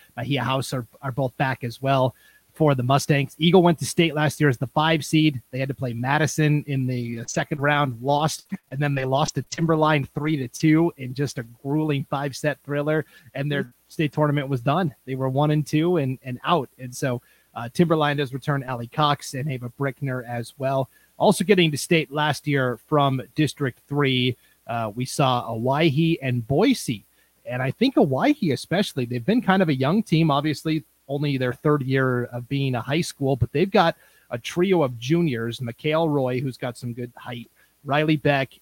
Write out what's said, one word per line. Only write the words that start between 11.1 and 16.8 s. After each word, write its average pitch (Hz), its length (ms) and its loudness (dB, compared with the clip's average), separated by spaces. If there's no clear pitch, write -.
just 139 240 -4
a 120 40 -6
grueling 143 460 -2
five-set 147 540 -4
thriller, 147 420 -2
and 143 180 -4
their 143 220 -4
state 151 260 -2
tournament 147 360 2
was 131 120 -2
done. 143 320 0
They 131 100 -8
were 131 140 -2
one 143 220 2
and 151 140 2
two 170 320 0
and, 135 240 -2
and 123 220 -10
out. 147 340 0
And 123 180 -14